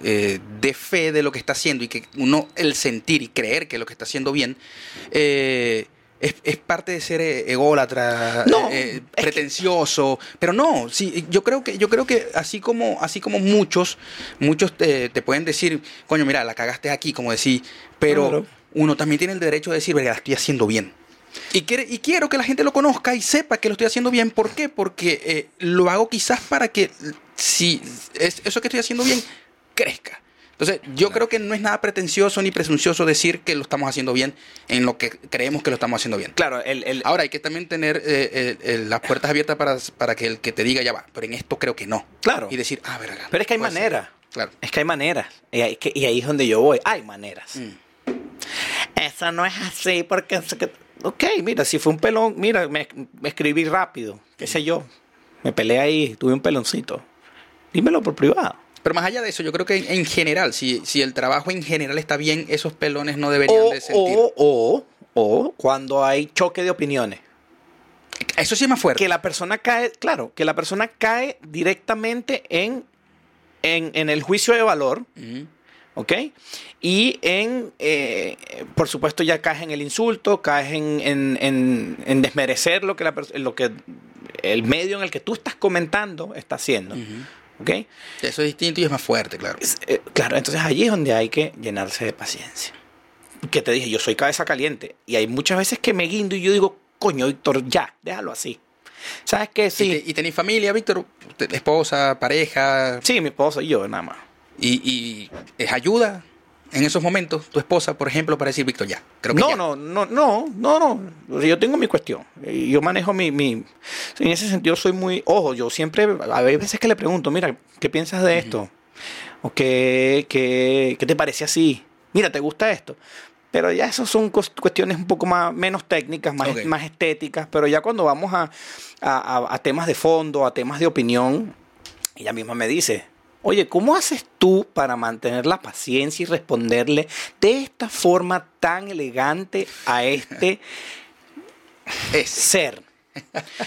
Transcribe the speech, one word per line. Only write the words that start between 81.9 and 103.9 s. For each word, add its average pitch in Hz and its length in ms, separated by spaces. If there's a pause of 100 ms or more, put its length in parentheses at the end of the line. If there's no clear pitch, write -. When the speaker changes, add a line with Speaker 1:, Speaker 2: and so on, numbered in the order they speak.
Speaker 2:
en 135 160
desmerecer 139 640
lo 196 100
que - 80
la 160 100
pers-, 143 240
lo 131 180
que 123 160 (680)
el 110 220
medio 170 340
en 196 60
el 180 80
que 135 80
tú 214 140
estás - 220
comentando 180 800
está 139 200
haciendo, 104 400
Speaker 1:
Ujú. 117 640
Speaker 2:
¿ok? - 80 (520)
Speaker 1:
Eso 127 200
es 151 60
distinto 156 320
y 175 60
es 147 60
más 135 100
fuerte, 113 360
claro. - 240
Speaker 2:
Es, - 140 (120)
eh, 135 140 (120)
claro, - 240
entonces 143 240
allí 156 240
es 233 60
donde 151 220
hay 113 160
que 151 300
llenarse 101 460
de 107 80
paciencia. - 600 (800)
Que 147 100
te 127 100
dije, 127 180
yo 107 100
soy 113 160
cabeza 147 300
caliente 143 500 (100)
y 117 120
hay 110 100
muchas 139 300
veces 190 220
que 226 140
me 180 120
guindo 196 300
y 190 60
yo 185 120
digo, 196 240 (220)
"Coño, 139 280
Víctor, 135 400
ya, 147 340
déjalo 180 300
así. 117 280 (640)
¿Sabes 208 280
qué? 208 160
Sí". - 160
Speaker 1:
¿Y 175 160
te-, 156 100
y - 20
tenés 160 220
familia, 202 380
Víctor? 208 320 (320)
¿Te-, - 180
esposa, 143 640
pareja? 135 800
Speaker 2:
Sí, 247 200
mi 156 80
esposa 139 320
y 156 60
yo, 107 200
nada 98 160